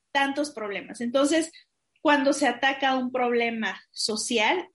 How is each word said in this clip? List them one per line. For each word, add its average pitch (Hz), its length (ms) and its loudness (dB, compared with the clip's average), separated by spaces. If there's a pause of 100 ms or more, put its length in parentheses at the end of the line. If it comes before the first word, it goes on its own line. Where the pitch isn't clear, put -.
(120)
tantos 277 400 0
problemas. 202 500 -10
Entonces, 285 500 2 (480)
cuando 285 320 4
se 294 140 0
ataca 269 500 0
un 254 160 -2
problema 233 800 -2
social, 226 840 0